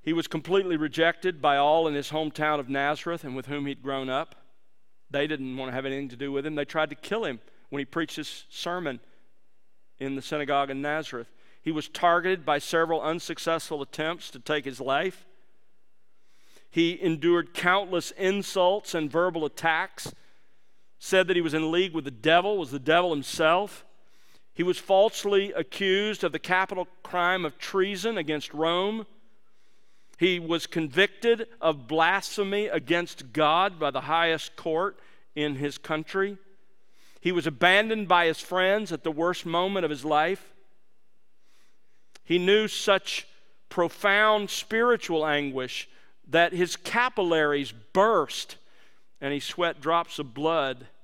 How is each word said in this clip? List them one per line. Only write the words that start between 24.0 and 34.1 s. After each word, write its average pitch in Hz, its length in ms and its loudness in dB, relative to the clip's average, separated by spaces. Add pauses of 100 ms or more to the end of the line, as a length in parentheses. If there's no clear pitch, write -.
He - 80 -4
was 180 160 0
falsely 202 720 2
accused 196 720 0
of 160 80 0
the 151 60 -4
capital 185 500 -2 (140)
crime 180 420 0
of 147 140 -6
treason 196 580 -2
against 156 380 -4
Rome. 185 520 0 (1120)
He 180 220 2
was 165 260 -2
convicted 196 840 0 (120)
of 147 260 0
blasphemy 196 800 0
against 156 680 -4
God 165 460 2
by 151 120 -2
the 127 120 -6
highest 160 540 0